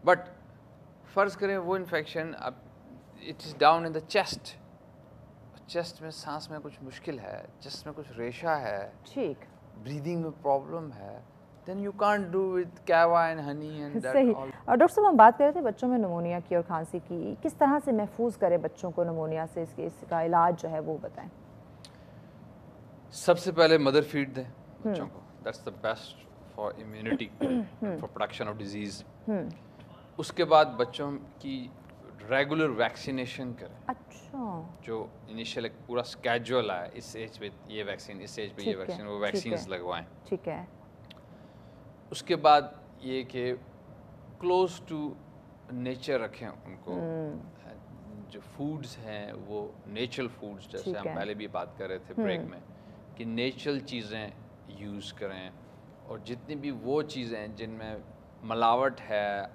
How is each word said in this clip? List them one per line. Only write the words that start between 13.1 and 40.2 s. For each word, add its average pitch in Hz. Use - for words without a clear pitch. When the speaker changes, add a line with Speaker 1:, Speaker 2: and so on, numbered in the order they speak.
Speaker 1:
and 160
honey 151
and 147
that 131
Speaker 2:
सही। 269
Speaker 1:
all। 135
Speaker 2:
और 247
डॉक्टर 339
साहब, 415
हम 320
बात 233
कर 285
रहे 294
थे 349
बच्चों 247
में 247
निमोनिया 170
की 175
और 170
खांसी 170
की, 175
किस -
तरह 294
से 277
महफूज 214
करें 180
बच्चों 170
को 170
निमोनिया 160
से, 170
इसके, -
इसका 165
इलाज 170
जो 165
है 156
वो 156
बताएं। -
Speaker 1:
सबसे 175
पहले 160
मदर 143
फीड 139
दें 127
बच्चों 190
Speaker 2:
हम्म। -
Speaker 1:
को, -
that's -
the 98
best -
for 107
immunity, 214
Speaker 2:
<clears throat> 240
हम्म। 180
Speaker 1:
for 104
production 107
of 107
disease। 101
Speaker 2:
हम्म। 190
Speaker 1:
उसके 165
बाद 156
बच्चों 131
की 135
रेगुलर 143
वैक्सीनेशन 123
करें। -
Speaker 2:
अच्छा। 190
Speaker 1:
जो 113
इनिशियल 113
एक 110
पूरा 120
स्केड्यूल 117
है, 87
इस -
एज 110
पे 101
ये 107
वैक्सीन, 98
इस 107
एज 101
पे 101
ये 107
Speaker 2:
ठीक 95
है, 92
Speaker 1:
वैक्सीन, 104
वो 104
Speaker 2:
ठीक 104
है। 98
Speaker 1:
वैक्सीन्स 165
लगवाएं। 87